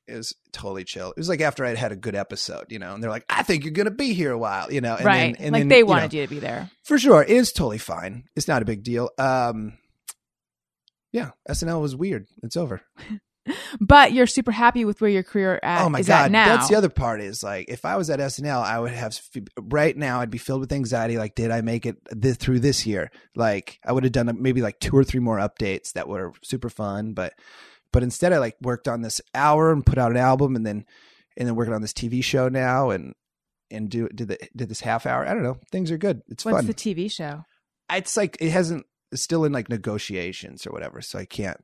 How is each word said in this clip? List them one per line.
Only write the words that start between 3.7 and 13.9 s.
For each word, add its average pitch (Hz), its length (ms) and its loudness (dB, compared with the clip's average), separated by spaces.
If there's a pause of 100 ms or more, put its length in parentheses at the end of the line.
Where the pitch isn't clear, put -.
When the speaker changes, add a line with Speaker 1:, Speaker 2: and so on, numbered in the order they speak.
Speaker 1:
gonna 208 180 0
be 247 220 -2
here 165 180 0
a 120 60 -2
while," 98 360 -4
you 139 80 -2
know? 117 140 -2
And 113 100 0
Speaker 2:
Right. 190 320 4
Speaker 1:
then, - 80 -10
and 151 80 -2
Speaker 2:
Like, 147 80 4
Speaker 1:
then, 143 60 2
Speaker 2:
they 254 120 10
Speaker 1:
you 226 60 10
Speaker 2:
wanted 175 280 4
Speaker 1:
know, 151 80 -4
Speaker 2:
you 139 40 -4
to - 80 -8
be 147 60 -10
there. 131 320 -8 (120)
Speaker 1:
For 294 140 2
sure. 226 240 10
It - 80 4
is 240 240 4
totally 113 240 -2
fine. 95 460 -10 (120)
It's 147 120 -4
not 131 160 2
a - 20 -4
big 104 180 -4
deal. 120 360 -2
Um, 120 580 0 (1300)
yeah, 220 200 -6 (160)
S 151 140 -4
N 165 80 -2
L 165 120 -2
was 143 140 -4
weird. 147 300 -4 (160)
It's 113 160 -8
over. 127 240 -4 (1000)
Speaker 2:
But 277 320 8